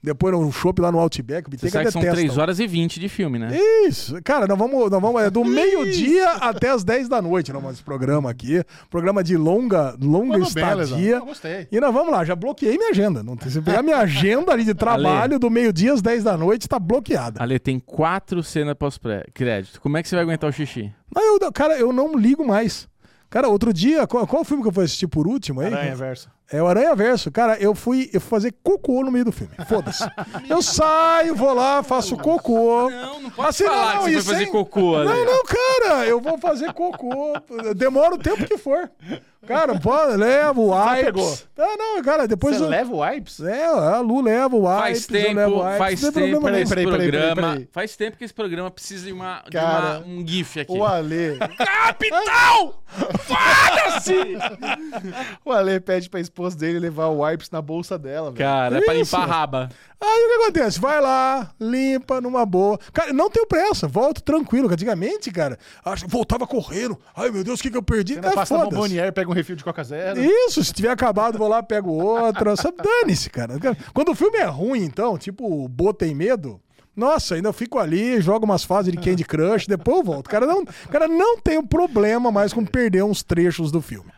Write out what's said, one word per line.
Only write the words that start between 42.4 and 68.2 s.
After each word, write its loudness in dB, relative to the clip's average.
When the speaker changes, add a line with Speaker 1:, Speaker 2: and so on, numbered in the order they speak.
Speaker 3:
Você 0
Speaker 1:
eu 0
Speaker 3:
leva -2
o -4
wipes? -6
Speaker 1:
É, -4
a 2
Lu 0
leva 2
o 4
Speaker 2:
Faz 0
Speaker 1:
wipes, -18
eu 0
levo -
Speaker 2:
tempo, -
Speaker 1:
o 0
wipes, -2
Speaker 2:
faz 0
Speaker 1:
não 0
tem 0
Speaker 2:
tempo 2
Speaker 1:
problema 2
Speaker 2:
que 2
esse 0
Speaker 1:
nenhum. 2
Speaker 3:
Peraí, 2
peraí, 0
peraí, -
Speaker 2:
programa, 0
Speaker 3:
peraí, 0
peraí. -14
Speaker 2:
faz -8
tempo -8
que -14
esse -14
programa -6
precisa -16
de -12
uma, -12
de -20
Speaker 3:
Cara, 0
Speaker 2:
uma, -16
um -8
gif -6
aqui. -8
Speaker 3:
o 0
Ale. -2
Speaker 2:
Capital! 2
Foda-se! 2
Speaker 3:
O -4
Ale 2
pede -4
pra -8
esposa -8
dele -2
levar -4
o 0
wipes -4
na -8
bolsa -8
dela, -8
velho. -16
Speaker 2:
Cara, 0
é 2
pra 2
Speaker 1:
Isso. 0
Speaker 2:
limpar 0
a 0
raba. -2
Speaker 1:
Aí 2
o 2
que 4
acontece? 0
Vai 2
lá, 0
limpa -2
numa 0
boa. 2
Cara, -2
não 2
tenho 2
pressa, 0
volto 0
tranquilo. 0
Antigamente, -4
cara, -4
acho, -8
voltava -2
correndo. -4
Ai, -2
meu -4
Deus, -6
o -10
que -4
que -4
eu -6
perdi? -2
Speaker 3:
Você -8
ainda -2